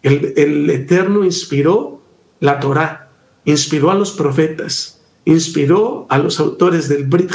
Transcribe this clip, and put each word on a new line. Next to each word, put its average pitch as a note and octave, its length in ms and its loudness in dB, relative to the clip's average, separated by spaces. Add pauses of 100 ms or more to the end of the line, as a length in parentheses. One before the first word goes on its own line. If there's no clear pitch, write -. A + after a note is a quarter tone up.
El, C#3 340 0
el D3 320 2
Eterno F#3 560 0
inspiró F3 760 -2 (380)
la C#3+ 200 0
Torá, C#3+ 480 -4 (380)
inspiró D3 440 2
a F#3+ 40 0
los G3+ 160 0
profetas, D#3 920 -4 (240)
inspiró D#3+ 840 0
a C3+ 80 2
los E3 220 -2
autores D#3+ 500 0
del C#3+ 140 0
Brit F3 300 0